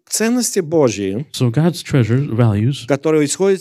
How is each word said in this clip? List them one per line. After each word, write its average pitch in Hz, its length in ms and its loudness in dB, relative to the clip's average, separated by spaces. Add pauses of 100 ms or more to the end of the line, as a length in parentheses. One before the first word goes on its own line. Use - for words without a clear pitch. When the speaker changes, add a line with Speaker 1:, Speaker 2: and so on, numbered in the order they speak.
Speaker 1:
ценности 226 520 -2
Божьи, 123 720 0
Speaker 2:
So 123 200 0
God's 165 300 0
treasure, 131 440 0
values, 113 600 0
Speaker 1:
которые 151 400 0
исходят 190 340 0